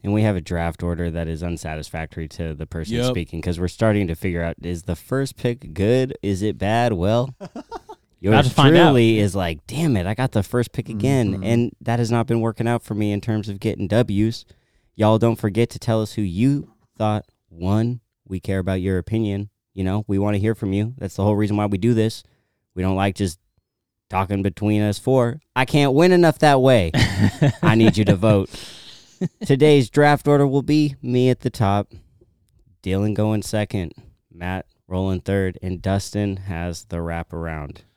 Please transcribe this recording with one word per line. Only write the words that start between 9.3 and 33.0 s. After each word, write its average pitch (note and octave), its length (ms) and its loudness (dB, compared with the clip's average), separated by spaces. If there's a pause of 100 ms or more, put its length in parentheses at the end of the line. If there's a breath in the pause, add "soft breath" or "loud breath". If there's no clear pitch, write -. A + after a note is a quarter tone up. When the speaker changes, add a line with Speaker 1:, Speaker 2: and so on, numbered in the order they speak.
Speaker 1:
like, E2+ 320 -4
"Damn C#3+ 300 0
it, F2+ 100 -2
I G#2 80 -4
got C3 160 -2
the G#2 140 0
first B2 260 -2
pick - 180 -8
again." B2 440 0
Speaker 4:
Mm-hmm. G2 100 -6
Speaker 1:
And A#2 380 0
that A#2 180 -2
has A#2 140 -2
not A#2 160 0
been A#2 140 0
working A2+ 260 -4
out A#2+ 160 -2
for A2+ 100 -8
me G#2 160 -2
in G#2 100 -2
terms G#2+ 280 -4
of G2 100 -10
getting G2+ 300 -4
W's. G#2+ 560 0 (500)
Y'all A2 240 4
don't A2+ 160 2
forget A2 360 -2
to - 100 -16
tell A2+ 200 -2
us G#2+ 120 -6
who G#2+ 100 -4
you B2 520 0 (220)
thought G#2+ 280 -2 (260)
won. G#2+ 520 -2 (220)
We F#2+ 140 -10
care F#2+ 220 -4
about F#2 200 -4
your F#2 180 -2
opinion. G#2 520 -4 (260)
You F#2+ 60 -6
know, G2 240 -2
we G2 140 -2
wanna G#2 180 0
hear G#2+ 160 0
from G2 180 -4
you. G#2+ 260 -2
That's - 180 -10
the - 80 -2
whole G#2 100 4
reason G#2 220 0
why G#2 100 0
we G2+ 120 -2
do A#2 160 2
this. A2 280 -2 (540)
We F#2 80 -4
don't F#2+ 100 0
like G2 220 0
just F#2 240 -4 (680)
talking F#2+ 320 -2
between G#2 400 0
us G#2 200 -2
four. B2+ 400 0 (160)
I C3 80 2
can't C#3+ 300 2
win F3 180 6
enough E3+ 260 6
that C#3+ 220 6
way. B2 320 4
Speaker 3:
<laughs> A#2 680 0
Speaker 1:
I A2 140 4
need A2 220 6
you A2 80 2
to G2+ 100 4
vote. G2+ 360 2 (540 loud breath)
Speaker 3:
<laughs> - 400 -10
Speaker 1:
Today's C#3+ 460 4
draft D3 380 2
order C#3+ 180 4
will C3+ 160 0
be D3 400 0
me B2 260 2
at B2 120 0
the B2+ 100 -4
top, G2+ 420 -2 (920)
Dylan G2+ 300 -2